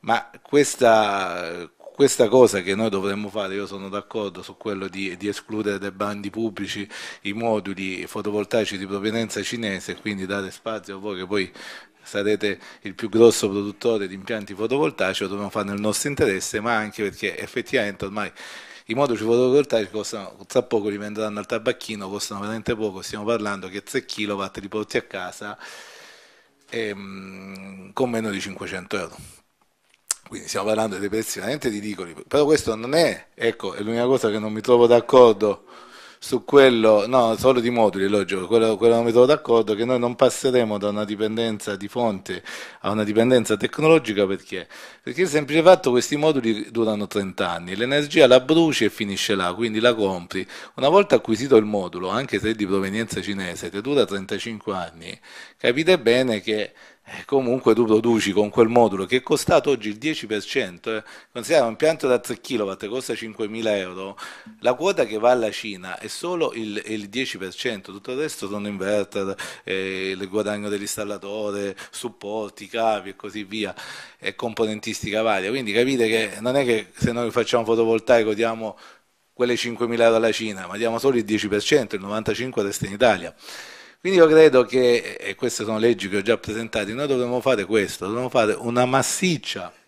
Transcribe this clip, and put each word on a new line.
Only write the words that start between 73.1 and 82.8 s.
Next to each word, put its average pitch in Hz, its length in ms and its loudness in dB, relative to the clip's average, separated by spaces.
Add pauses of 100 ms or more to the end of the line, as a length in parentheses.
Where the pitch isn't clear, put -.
e 92 60 -16
così 104 280 -12
via, 98 280 -6 (460)
e - 160 -6
componentistica 110 880 -4
varia. 101 280 0
Quindi 117 220 -4
capite 120 360 2
che 110 320 0
non 127 160 -2
è 143 80 2
che 113 280 0
se - 200 -2
noi 117 180 -2
facciamo 117 340 0
fotovoltaico 113 720 4
diamo 113 420 -4 (560)
quelle 123 240 0
cinquemila 117 500 0
euro 113 100 6
alla 110 160 2
Cina, 101 340 -6
ma 95 100 -10
diamo 113 220 -2
solo 127 200 2
il 110 60 0
dieci 104 220 -2
per 104 160 0
cento, 131 320 2
il 98 60 -6
novantacinque 107 640 -4
resta 101 220 -4